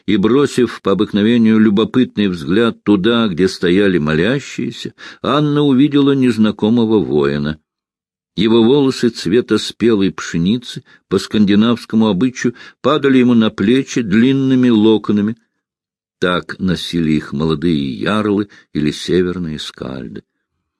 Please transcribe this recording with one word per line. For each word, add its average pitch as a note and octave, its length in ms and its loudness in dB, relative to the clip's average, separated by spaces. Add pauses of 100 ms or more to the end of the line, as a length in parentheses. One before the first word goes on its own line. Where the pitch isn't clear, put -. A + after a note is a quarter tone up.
и G#2+ 100 0
бросив A#2+ 640 0
по G2 100 0
обыкновению A2 680 2
любопытный G#2+ 680 0
взгляд F#2 560 -2
туда, A2 440 2
где F#2 200 0
стояли F#2 520 0
молящиеся, G#2 920 -4 (280)
Анна D3 400 0
увидела C#3+ 520 2
незнакомого A2 840 2
воина. D2 600 -2 (760)
Его A2+ 280 2
волосы C3 460 2
цвета A2 480 -2
спелой G2+ 540 0
пшеницы G#2 720 -6 (240)
по F#2+ 100 0
скандинавскому A2 920 0
обычаю A#2+ 480 -2 (260)
падали C3+ 380 2
ему B2 140 4
на A2+ 180 4
плечи B2+ 500 -2
длинными B2+ 680 2
локонами. G#2+ 680 2 (800)
Так F2+ 380 -4
носили E2+ 540 -2
их D2+ 200 -4
молодые D2 600 -2
ярлы G#2 560 -2 (240)
или D2+ 160 -2
северные F2 720 -4
скальды. - 640 -14 (560)